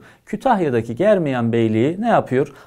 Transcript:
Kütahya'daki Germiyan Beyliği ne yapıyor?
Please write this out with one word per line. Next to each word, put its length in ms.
Kütahya'daki 680
Germiyan 560
Beyliği 500
ne 60
yapıyor? 460